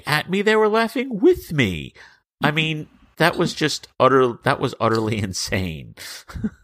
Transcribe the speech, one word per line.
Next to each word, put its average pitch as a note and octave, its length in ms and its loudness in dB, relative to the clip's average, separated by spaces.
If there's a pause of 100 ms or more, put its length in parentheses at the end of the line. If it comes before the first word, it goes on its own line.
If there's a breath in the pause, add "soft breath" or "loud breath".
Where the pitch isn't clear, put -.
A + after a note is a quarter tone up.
at D3+ 240 -2
me, G3+ 100 2
they G#3+ 140 2
were G#3+ 140 4
laughing A3+ 500 -2
with F4+ 320 2
me. G2 420 -2 (480 loud breath)
I D3 100 2
mean, D#3 360 -4 (300)
that E3 180 2
was E3 200 0
just - 320 -4 (120)
utter, C3 340 6 (100)
that - 160 0
was B2 200 -4
utterly A2+ 380 2
<laughs> - 0 -
insane. F#2 800 -6 (680 loud breath)